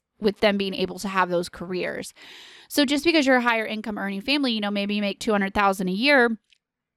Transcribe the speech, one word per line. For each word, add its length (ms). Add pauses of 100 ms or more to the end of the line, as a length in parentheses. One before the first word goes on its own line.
(200)
with 200
them 180
being 160
able 260
to 80
have 220
those 200
careers. 640 (540)
So 180
just 180
because 220
you're 120
a 40
higher 240
income 320
earning 240
family, 300
you 100
know, 100
maybe 240
you 60
make 180
two 120
hundred 220
thousand 340
a 60
year, 440 (600)